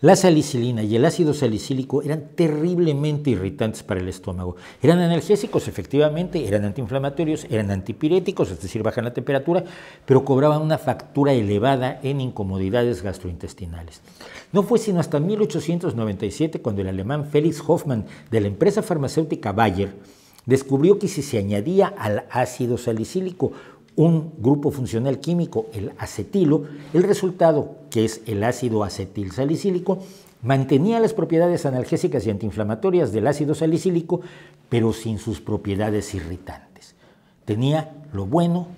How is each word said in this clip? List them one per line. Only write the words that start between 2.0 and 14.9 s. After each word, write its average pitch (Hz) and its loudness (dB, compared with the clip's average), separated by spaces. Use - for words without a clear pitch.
eran 147 -4
terriblemente 151 0
irritantes 98 -2
para 98 -4
el 92 -4
estómago. 90 -6
Eran 160 6
analgésicos, 175 0
efectivamente, 151 -2
eran 101 0
antiinflamatorios, 139 -4
eran 110 0
antipiréticos, 151 0
es 85 -10
decir, 101 -6
bajan 110 -2
la 123 -6
temperatura, 143 0
pero 131 8
cobraban 139 4
una 156 0
factura 139 0
elevada 123 2
en 135 -2
incomodidades 104 -2
gastrointestinales. 87 -10
No 196 4
fue 214 2
sino 180 0